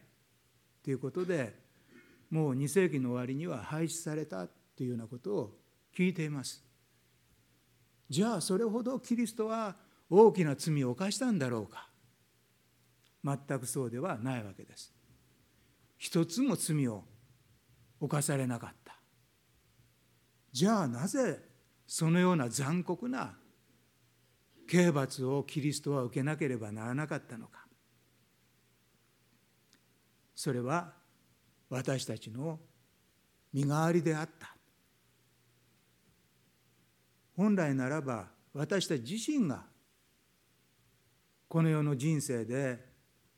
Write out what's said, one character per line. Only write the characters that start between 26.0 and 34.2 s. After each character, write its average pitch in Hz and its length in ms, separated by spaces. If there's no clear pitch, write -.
受 120 100
け 143 80
な 147 140
け 151 120
れ 127 80
ば 107 160
な 110 140
ら 123 80
な 151 120
か 151 100
っ 139 40
た - 160
の 113 100
か。 - 200
そ - 180
れ 123 80
は 151 320
私 127 360
た 110 140
ち - 120
の 156 280
身 143 140
代 147 140
わ 165 120
り 175 100
で 156 140
あ 156 60